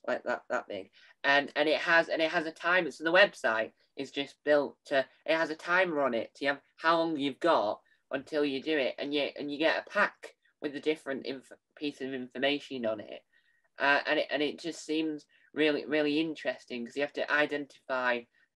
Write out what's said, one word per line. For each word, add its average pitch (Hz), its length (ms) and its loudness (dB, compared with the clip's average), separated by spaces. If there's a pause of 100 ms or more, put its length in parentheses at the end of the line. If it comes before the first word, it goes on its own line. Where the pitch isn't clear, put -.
like - 160 -4
that, - 260 -4
that 120 180 -4
big. 98 220 -10 (340)
And, 139 320 2
and 151 140 2
it 143 100 2
has, 165 300 4
and 160 120 0
it 160 100 2
has 170 140 -2
a 160 60 -6
timer. 170 400 0
So 156 120 -14
the 165 80 0
website 147 600 4 (260)
is 135 140 -8
just 139 320 -6
built 147 340 2 (100)
to, 131 180 2 (200)
it 160 100 2
has 160 140 0
a 156 60 -4
timer 175 460 0
on 127 120 2
it 113 220 -4
to 139 120 -6
have 143 140 -2 (160)
how 165 200 4
long 165 200 0
you've 135 220 -4
got 117 400 2 (320)
until 147 340 -2
you 135 160 -2
do 156 160 0
it, 131 220 0
and 143 140 -6
you, 143 240 0
and 143 140 -6
you 143 60 -8
get 143 280 2
a - 40 -20
pack - 440 -2 (280)
with 143 140 -6
a 143 40 -6
different 139 460 -4
inf-, 127 260 -10 (260)
piece 143 240 -6
of 135 120 -6
information 131 720 -2
on 110 140 -2
it. - 220 -14 (580)
Uh, 139 280 4
and 151 120 2
it, - 120 -2
and 143 100 0
it 143 180 -2
just - 260 -10
seems 156 400 -2 (280)
really, 147 320 0
really 147 340 0
interesting 131 640 -6
'cause 113 100 -14
you 135 60 -2
have 147 120 -4
to - 180 -4
identify 135 920 -2 (360)